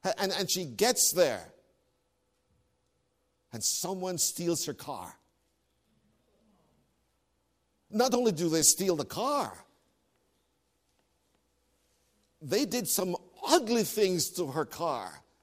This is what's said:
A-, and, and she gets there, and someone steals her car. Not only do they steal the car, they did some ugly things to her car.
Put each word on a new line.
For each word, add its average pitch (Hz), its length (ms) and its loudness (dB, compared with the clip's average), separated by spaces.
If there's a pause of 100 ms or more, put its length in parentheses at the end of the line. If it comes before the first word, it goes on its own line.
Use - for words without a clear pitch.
A-, - 140 -2
and, 196 140 -2
and 185 180 -2
she 208 140 -2
gets 202 480 2
there, 127 400 2 (2000)
and 110 100 -10
someone 185 540 -2
steals 170 480 0
her 147 80 -6
car. 104 420 -12 (2750)
Not 240 240 2
only 226 180 4
do 165 160 0
they 160 140 2
steal 185 340 4
the 139 80 -4
car, 240 480 -2 (3000)
they 180 240 0
did 202 240 -4
some 185 260 0 (320)
ugly 240 380 4
things 185 460 0
to 180 160 -4
her 139 180 -2
car. 113 580 -6 (200)